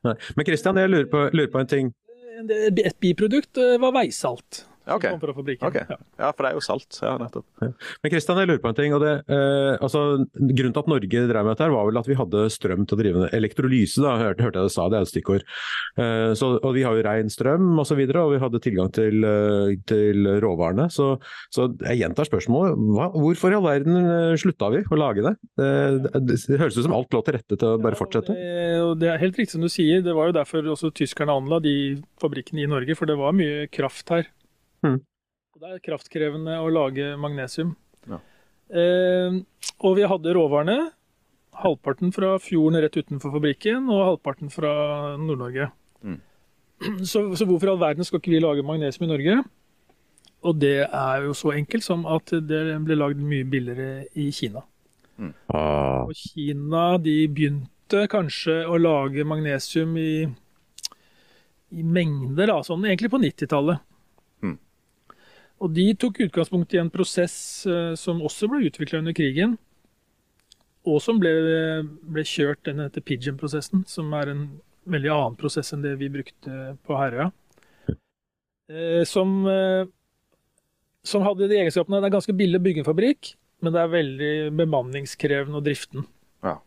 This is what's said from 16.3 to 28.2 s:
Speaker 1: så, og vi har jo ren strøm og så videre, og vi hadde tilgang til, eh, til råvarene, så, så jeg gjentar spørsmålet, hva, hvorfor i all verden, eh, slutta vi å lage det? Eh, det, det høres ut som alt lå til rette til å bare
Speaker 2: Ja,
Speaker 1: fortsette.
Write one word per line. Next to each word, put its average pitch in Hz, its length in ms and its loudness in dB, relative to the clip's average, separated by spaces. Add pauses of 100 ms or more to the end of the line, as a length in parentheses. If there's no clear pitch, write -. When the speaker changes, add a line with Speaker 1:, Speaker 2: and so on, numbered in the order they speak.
Speaker 1:
så, 127 160 2
og 131 220 0
vi 131 100 2
har 110 80 2
jo 113 80 2
ren 107 300 0
strøm 160 420 2
og 151 140 0
så 151 100 2
videre, 139 240 2
og 147 140 2
vi - 80 0
hadde 117 180 -2
tilgang 95 320 0
til, 110 320 4
eh, 104 460 2 (180)
til 104 320 4 (220)
råvarene, 92 500 2
så, 139 140 2 (420)
så 127 160 0 (160)
jeg 120 220 0
gjentar - 260 -2
spørsmålet, 131 480 2 (160)
hva, 160 160 2
hvorfor 170 400 2
i 208 80 4
all 180 80 2
verden, 156 380 4
eh, 170 340 2
slutta 107 320 2
vi 107 160 0
å 156 160 2
lage 110 240 2
det? 208 80 2 (240)
Eh, 139 400 2 (160)
det, 123 320 2
det 139 160 2
høres 120 160 0
ut 127 80 0
som - 80 2
alt 127 160 -2
lå 113 160 2
til 143 140 0
rette - 180 -4
til 113 160 4
å 110 80 0
bare 107 160 0
Speaker 2:
Ja, - 60 -2
Speaker 1:
fortsette. 113 340 -2